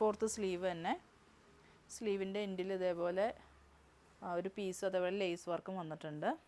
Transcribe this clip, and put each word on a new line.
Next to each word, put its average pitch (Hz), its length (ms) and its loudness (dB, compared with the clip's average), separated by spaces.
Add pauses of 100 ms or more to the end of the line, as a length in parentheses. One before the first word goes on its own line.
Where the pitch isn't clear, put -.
ഫോർത്ത് 214 340 4
സ്ലീവ് 185 380 0
തന്നെ. 175 220 0 (1000)
സ്ലീവിൻ്റെ 196 520 0
എൻഡിൽ 185 300 -2
ഇതേപോലെ, 180 480 2 (1000)
ആ, 185 40 -6 (120)
ഒരു 190 160 0
പീസ് 190 320 -2
അതേപോലെ 185 340 2
ലേസ് 175 300 0
വർക്കും 180 280 -2
വന്നിട്ടുണ്ട്. 156 480 -4 (200)